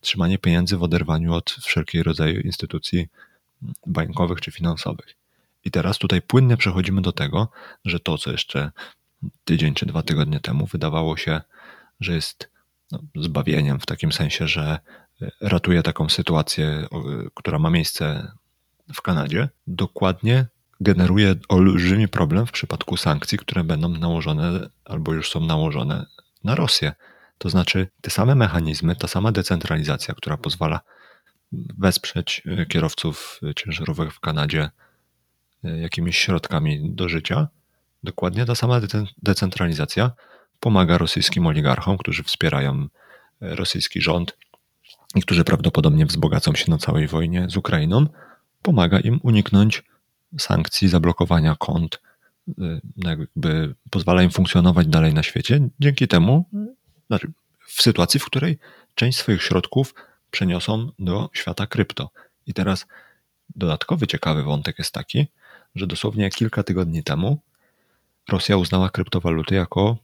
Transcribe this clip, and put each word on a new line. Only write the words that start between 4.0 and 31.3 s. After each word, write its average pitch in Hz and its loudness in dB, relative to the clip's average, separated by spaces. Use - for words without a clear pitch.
czy - -10
finansowych. 82 -6
I 98 -6
teraz 90 0
tutaj 92 0
płynnie 123 4
przechodzimy 92 0
do 107 -2
tego, 104 -2
że 87 -2
to, 80 -4
co 65 -6
jeszcze - -6
tydzień 80 2
czy - -4
dwa 80 -4
tygodnie 76 0
temu - -2
wydawało 80 -2
się, 78 -4
że 87 -4
jest, - -8
no, - -10
zbawieniem 76 -2
w - -12
takim 76 -4
sensie, 78 -2
że, 78 -2
e, - -10
ratuje 90 2
taką 80 -2
sytuację, 78 0
o, 82 -8
która 78 -4
ma 80 2
miejsce 78 -2
w - -12
Kanadzie, 85 0
dokładnie 98 0
generuje 95 4
olbrzymi 95 6
problem 90 0
w - -10
przypadku - -6
sankcji, - 0
które - -2
będą 80 0
nałożone 82 -2
albo 80 -4
już 80 -4
są 82 -4
nałożone 78 -2
na 107 2
Rosję. 156 0
To 87 -4
znaczy 92 2
te - -8
same 120 2
mechanizmy, 82 2
ta - -6
sama 107 0
decentralizacja, 80 -2
która 76 -6
pozwala 78 -4